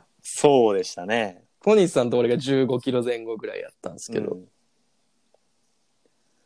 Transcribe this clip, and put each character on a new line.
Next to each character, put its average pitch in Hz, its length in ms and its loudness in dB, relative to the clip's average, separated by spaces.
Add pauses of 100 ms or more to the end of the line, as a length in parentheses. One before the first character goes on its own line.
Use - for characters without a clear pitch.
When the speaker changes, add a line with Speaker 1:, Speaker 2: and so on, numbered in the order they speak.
(220)
Speaker 1:
そ 127 520 4
う 98 40 0
で 92 60 0
し - 120 -10
た 87 100 -12
ね。 104 400 -4 (180)
Speaker 2:
小 214 120 4
西 190 160 4
さ 131 120 2
ん 120 60 -2
と 120 80 0
俺 120 120 2
が 120 80 2
十 135 280 0
五 123 140 -2
キ 135 120 -4
ロ 123 120 0
前 117 200 -4
後 113 120 -8
ぐ 107 120 -12
ら 101 100 -10
い 92 40 -8
や - 80 -14
っ - 20 -20 (100)
た - 80 -12
ん - 40 -12
で - 60 -20
す - 120 -16
け - 100 -4
ど。 - 100 -8
Speaker 1:
う - 60 -8
ん。 - 100 -20 (2000)